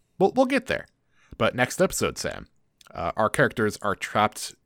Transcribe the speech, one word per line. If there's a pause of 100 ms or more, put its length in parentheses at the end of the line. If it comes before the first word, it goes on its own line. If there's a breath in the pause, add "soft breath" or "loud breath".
(180)
We'll,
we'll
get
there. (520 soft breath)
But
next
episode,
Sam, (440)
uh,
our
characters
are
trapped (120)